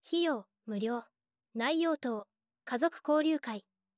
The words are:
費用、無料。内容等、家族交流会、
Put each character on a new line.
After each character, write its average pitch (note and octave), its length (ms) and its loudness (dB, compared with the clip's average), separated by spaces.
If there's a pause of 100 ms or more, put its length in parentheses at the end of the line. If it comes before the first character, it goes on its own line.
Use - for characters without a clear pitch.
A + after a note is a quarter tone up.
費 E4+ 160 0
用、 C4+ 220 0 (200)
無 G#3 140 -4
料。 A3+ 240 -2 (500)
内 C#4 280 2
容 E4 160 2
等、 A3 280 -4 (380)
家 - 140 -4
族 E4 280 0
交 D4+ 240 4
流 D#4 100 2
会、 G#3+ 260 -8 (320)